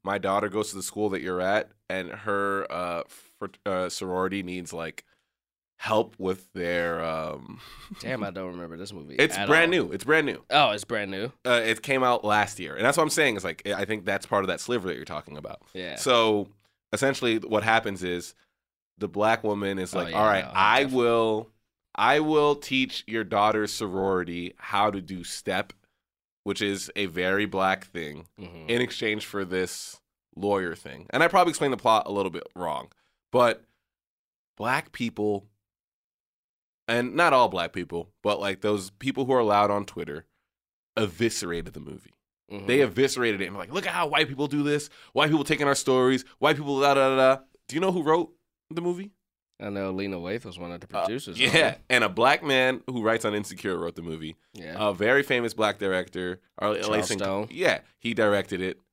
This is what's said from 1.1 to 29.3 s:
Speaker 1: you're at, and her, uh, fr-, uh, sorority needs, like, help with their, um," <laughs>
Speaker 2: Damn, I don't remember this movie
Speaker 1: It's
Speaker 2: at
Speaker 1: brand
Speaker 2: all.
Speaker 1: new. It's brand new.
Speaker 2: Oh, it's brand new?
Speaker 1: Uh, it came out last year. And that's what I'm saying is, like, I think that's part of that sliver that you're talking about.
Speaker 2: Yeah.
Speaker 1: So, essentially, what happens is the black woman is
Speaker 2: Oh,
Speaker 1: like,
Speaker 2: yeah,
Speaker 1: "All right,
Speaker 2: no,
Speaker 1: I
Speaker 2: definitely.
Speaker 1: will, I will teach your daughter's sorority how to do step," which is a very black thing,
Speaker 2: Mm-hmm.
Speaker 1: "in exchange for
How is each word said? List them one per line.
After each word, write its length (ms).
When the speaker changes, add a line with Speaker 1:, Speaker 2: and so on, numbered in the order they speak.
Speaker 1:
you're 200
at, 300
and 220
her, 600
uh, 360
fr-, 400
uh, 240
sorority 540
needs, 280
like, 340
help 420
with 340
their, 500
um," 560
<laughs> 200
Speaker 2:
Damn, 240
I 60
don't 220
remember 260
this 160
movie 240
Speaker 1:
It's 220
Speaker 2:
at 80
Speaker 1:
brand 260
Speaker 2:
all. 140
Speaker 1:
new. 40
It's 120
brand 240
new. 240
Speaker 2:
Oh, 180
it's 160
brand 240
new? 220
Speaker 1:
Uh, 220
it 160
came 220
out 200
last 360
year. 160
And 100
that's 120
what 60
I'm 60
saying 280
is, 60
like, 240
I 180
think 200
that's 220
part 160
of 60
that 100
sliver 280
that 100
you're 80
talking 320
about. 260
Speaker 2:
Yeah. 220
Speaker 1:
So, 540
essentially, 460
what 240
happens 400
is 320
the 80
black 360
woman 360
is 160
Speaker 2:
Oh, 80
Speaker 1:
like, 100
Speaker 2:
yeah, 60
Speaker 1:
"All 80
right, 180
Speaker 2:
no, 80
Speaker 1:
I 300
Speaker 2:
definitely. 200
Speaker 1:
will, 460
I 220
will 360
teach 520
your 160
daughter's 480
sorority 840
how 340
to 100
do 220
step," 480
which 180
is 360
a 80
very 400
black 400
thing, 420
Speaker 2:
Mm-hmm. 320
Speaker 1:
"in 120
exchange 440
for 200